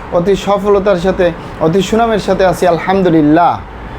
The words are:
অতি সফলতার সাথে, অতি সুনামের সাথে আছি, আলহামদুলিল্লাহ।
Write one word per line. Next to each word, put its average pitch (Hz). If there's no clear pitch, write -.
অতি 180
সফলতার 202
সাথে, 175
অতি 160
সুনামের 220
সাথে 190
আছি, 175
আলহামদুলিল্লাহ। 165